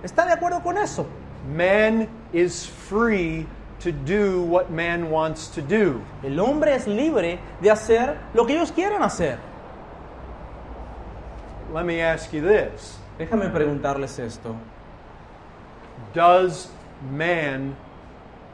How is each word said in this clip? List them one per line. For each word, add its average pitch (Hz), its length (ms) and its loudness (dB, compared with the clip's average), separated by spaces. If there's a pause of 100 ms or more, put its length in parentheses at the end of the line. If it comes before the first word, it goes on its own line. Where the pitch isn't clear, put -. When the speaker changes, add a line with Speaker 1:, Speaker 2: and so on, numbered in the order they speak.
Speaker 1:
está 320 240 2
de 359 60 4
acuerdo 349 300 0
con 359 140 -2
eso. 392 300 -2 (400)
Speaker 2:
Man 214 640 4 (240)
is 175 340 2
free 190 800 0 (340)
to 170 120 -2
do 180 500 2
what 175 280 2
man 170 400 -2
wants 156 380 0
to 165 140 -8
do. 151 400 2 (200)
Speaker 1:
El 139 160 -4
hombre 285 360 2
es - 120 -2
libre 208 520 0 (220)
de 190 100 8
hacer 226 480 4 (160)
lo 233 120 6
que 269 80 2
ellos 330 160 2
quieren 392 320 0
hacer. 165 360 0 (2250)
Speaker 2:
Let 160 120 -4
me 170 160 0
ask 160 320 0
you 151 80 -2
this. 165 580 2 (200)
Speaker 1:
Déjame 190 300 0
preguntarles 143 680 0
esto. 113 380 -8 (1600)
Speaker 2:
Does 175 560 6 (420)
man, 143 640 -2 (760)